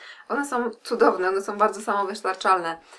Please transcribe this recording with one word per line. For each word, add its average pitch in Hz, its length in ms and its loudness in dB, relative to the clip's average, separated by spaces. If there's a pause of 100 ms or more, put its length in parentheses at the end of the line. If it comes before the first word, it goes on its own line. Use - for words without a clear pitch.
(280)
One 277 180 -2
są 247 240 -2 (120)
cudowne, 208 460 2
one 196 140 0
są 208 160 -8
bardzo 208 220 2
samowystarczalne. 190 960 -2 (200)